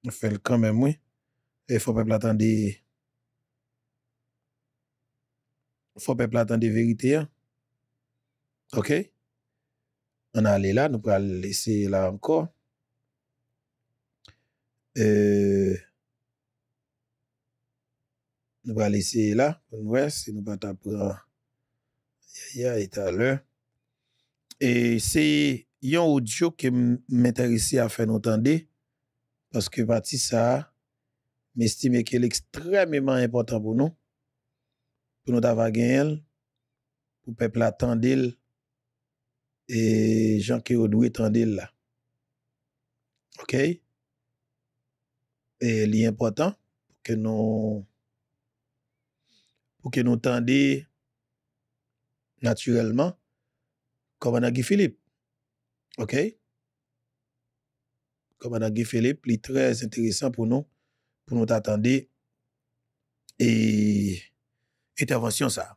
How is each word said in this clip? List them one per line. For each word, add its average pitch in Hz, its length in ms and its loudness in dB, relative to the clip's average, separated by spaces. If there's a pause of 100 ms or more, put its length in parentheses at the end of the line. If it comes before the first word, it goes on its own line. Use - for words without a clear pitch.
N'a 120 100 -8
fait 110 180 -2
le 104 80 -2
quand 123 180 0
même, 113 260 2
oui. 147 160 0 (680)
Et 120 100 0
faut 117 140 -2
pas 113 80 0 (140)
attendre, 110 280 0 (3500)
faut 131 160 -4
pas 120 260 -2
attendre 113 260 0
vérité, 117 500 0
hein. 151 140 -4 (1400)
Ok? 117 200 -2 (1400)
On 110 140 2
a 104 60 4
allé 98 200 2
là, 135 160 2
nous 117 120 -4
pourrons 104 180 2
laisser 101 680 -2
là 95 240 0
encore. 160 380 -2 (2500)
Euh, 101 800 2 (3000)
nous 110 160 -4
allons 104 120 2
laisser 104 420 0
là, 143 340 0
pour 110 140 -14
nous, 127 260 0
si - 240 -10
nous 104 100 -8
pas 104 140 -6
t'apprendre. 101 720 -8 (1300)
Aïe, 123 120 -8
aïe, 107 220 -4
tout - 120 -8
à 95 100 -2
l'heure. 127 280 0 (1200)
E 120 420 2
se 151 220 2 (580)
yon 156 320 2
odyo 139 400 0
ke 131 160 -2
m-, 123 300 0 (100)
m'enterese 123 720 2
a 113 80 0
fè 113 160 -2
nou 110 160 0
tande, 117 380 2 (960)
paske 113 340 -2
pati 113 320 -2
sa, 117 240 0 (1120)
m'estime 120 480 2
ke 123 120 -2
l 120 100 2
ekstrèmman 151 1000 0
enpòtan 117 360 -2
pou 110 160 -2
nou, 156 160 0 (1300)
pou 123 100 -2
nou 117 100 2
ta 120 140 4
va 113 160 2
gen 120 240 2
el, 151 140 0 (1120)
pou 117 140 -14
pèp 117 200 -2
la 113 160 2
tande 123 400 0
l, 131 120 0 (1400)
e 117 120 -2 (640)
jan 120 200 -2
ke 120 140 0
yo 113 140 2
dwe 113 220 2
tande 113 280 0
l 110 160 0
la. 98 80 -12 (1800)
Ok? - 140 -4 (2000)
E 117 100 2 (160)
li 110 160 4
enpòtan 127 480 0
pou - 520 -20
ke 113 120 -2
nou, 110 640 -2 (2000)
pou 127 120 -10
ke 123 120 2
nou 117 160 2
tande 135 640 0 (1600)
natirèlman 117 680 0 (1120)
kòmandan 120 300 0
Guy 123 100 -2
Philippe. 196 340 2 (1000)
Ok? 110 140 -6 (2250)
Kòmandan 113 340 -2
Guy 113 140 -2
Philippe, 123 400 0
li 113 120 2
trè 131 300 0 (140)
enteresan 113 500 -2
pou 113 140 -2
nou, 135 160 0 (640)
pou 120 80 -4
nou 110 120 0
t'attendre 113 560 0 (1400)
et 107 840 2 (800)
entèvansyon 120 520 -2
sa. - 240 -8